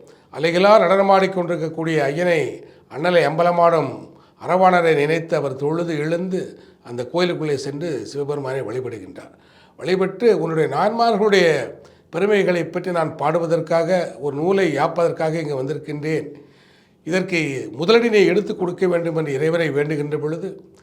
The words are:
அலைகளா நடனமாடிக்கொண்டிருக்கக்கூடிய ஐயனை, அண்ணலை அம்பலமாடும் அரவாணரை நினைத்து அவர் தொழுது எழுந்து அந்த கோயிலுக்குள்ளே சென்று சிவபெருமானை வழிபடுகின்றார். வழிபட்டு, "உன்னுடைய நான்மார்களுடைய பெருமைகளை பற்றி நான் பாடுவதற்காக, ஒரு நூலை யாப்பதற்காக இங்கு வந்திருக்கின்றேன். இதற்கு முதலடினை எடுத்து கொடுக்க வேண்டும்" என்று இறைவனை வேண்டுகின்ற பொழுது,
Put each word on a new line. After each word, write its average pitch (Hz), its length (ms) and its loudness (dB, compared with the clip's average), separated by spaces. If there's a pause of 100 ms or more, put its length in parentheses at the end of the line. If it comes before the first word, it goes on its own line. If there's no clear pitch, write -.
(400)
அலைகளா 180 420 6
நடனமாடிக்கொண்டிருக்கக்கூடிய 175 1200 0
ஐயனை, 151 640 -2 (240)
அண்ணலை 165 400 2
அம்பலமாடும் 165 800 2 (380)
அரவாணரை 175 480 4
நினைத்து 160 400 0
அவர் 139 200 -2
தொழுது 156 420 -4
எழுந்து 170 600 -4 (240)
அந்த 120 220 -8
கோயிலுக்குள்ளே 156 520 -2
சென்று 143 480 -6
சிவபெருமானை 139 560 -6
வழிபடுகின்றார். 110 680 -10 (460)
வழிபட்டு, 185 640 2
"உன்னுடைய 156 360 0
நான்மார்களுடைய 196 960 2 (360)
பெருமைகளை 180 560 2
பற்றி 180 260 -6
நான் 160 240 -2
பாடுவதற்காக, 165 1040 0
ஒரு 139 160 -6
நூலை 170 420 2
யாப்பதற்காக 160 560 0
இங்கு 147 300 -4
வந்திருக்கின்றேன். 151 680 -6 (720)
இதற்கு 156 680 -2 (100)
முதலடினை 208 460 4
எடுத்து 185 300 0
கொடுக்க 180 320 -2
வேண்டும்" 170 280 0
என்று 156 180 -2
இறைவனை 160 360 0
வேண்டுகின்ற 147 520 -2
பொழுது, 165 420 -8 (200)